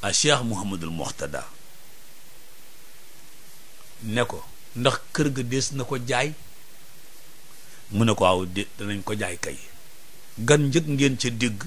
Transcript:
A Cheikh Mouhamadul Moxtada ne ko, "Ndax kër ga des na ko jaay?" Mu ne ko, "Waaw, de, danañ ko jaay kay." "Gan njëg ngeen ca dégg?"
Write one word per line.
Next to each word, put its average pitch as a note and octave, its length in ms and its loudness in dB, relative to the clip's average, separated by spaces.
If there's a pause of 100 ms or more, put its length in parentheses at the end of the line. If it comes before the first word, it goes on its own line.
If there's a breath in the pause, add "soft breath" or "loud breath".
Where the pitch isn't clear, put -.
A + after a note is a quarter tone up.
A G2+ 100 2
Cheikh D3 320 6
Mouhamadul G2 460 -2
Moxtada C#2+ 540 -2 (2500)
ne A2+ 240 2
ko, - 160 -6 (340)
"Ndax B2+ 220 4 (160)
kër D3 160 4
ga C3 140 0
des C3 300 2
na C3+ 100 -2
ko C3+ 140 -2
jaay?" B2+ 360 0 (1600 loud breath)
Mu G#2 140 6
ne A2 80 6
ko, G2+ 100 4
"Waaw, F#2 220 6
de, F#2 200 -2 (120)
danañ G2+ 260 -4
ko G#2+ 100 -2
jaay F#2 240 -2
kay." C2+ 200 -4 (840)
"Gan C#3+ 280 8
njëg D#3 200 4
ngeen C#3 280 6
ca B2 120 2
dégg?" A2+ 380 0